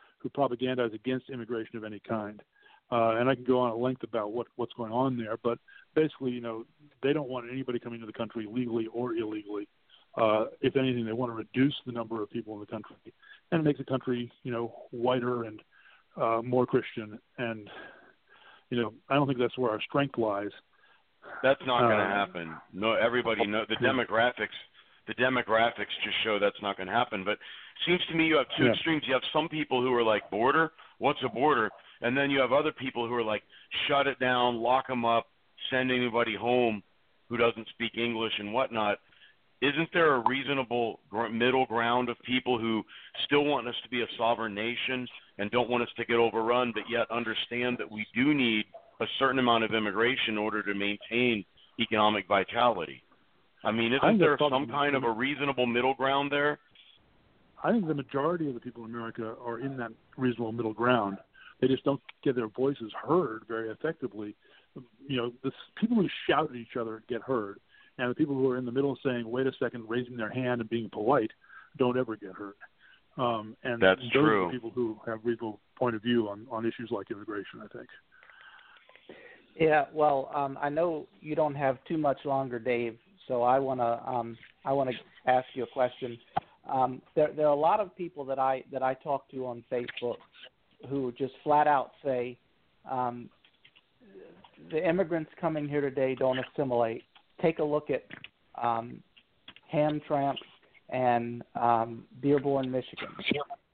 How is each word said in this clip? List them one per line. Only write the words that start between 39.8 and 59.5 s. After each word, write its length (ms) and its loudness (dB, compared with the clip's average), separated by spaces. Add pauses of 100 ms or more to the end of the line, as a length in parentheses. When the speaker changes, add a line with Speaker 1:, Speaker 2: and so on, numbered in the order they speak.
Speaker 2:
there 220 6
a 60 2
reasonable 800 0 (100)
gr-, 180 -2
middle 380 4
ground 420 2
of 140 -6
people 360 0
who 280 0 (380)
still 200 4
want 220 0
us 160 -8
to 60 -16
be 140 -2
a 140 -4
sovereign 380 0
nation 540 -4 (300)
and 120 -2
don't 180 2
want 140 2
us 120 -4
to 100 -4
get 120 2
overrun, 560 4
but 160 -6
yet 220 -2
understand 680 -2
that 120 -8
we 240 -8
do 200 4
need 320 2 (340)
a 60 -2 (120)
certain 200 2
amount 260 4
of 100 -2
immigration 600 0
in 40 -2
order 240 -2
to 120 -4
maintain 680 -2 (360)
economic 460 2
vitality? 760 0 (600)
I 80 2
mean, 200 2
Speaker 1:
I 40 2
Speaker 2:
isn't 120 6
Speaker 1:
think 120 6
Speaker 2:
there 100 6
Speaker 1:
that's 80 2
probably 280 2
Speaker 2:
some 20 -10
kind 260 0
of 100 0
a 60 2
reasonable 560 -2
middle 280 0
ground 360 0
there? 280 0 (1040)
Speaker 1:
I 100 2
think 140 2
the 80 0
majority 520 -2
of 80 -4
the 60 -10
people 240 -14
in 60 -12
America 540 -8
are 140 -6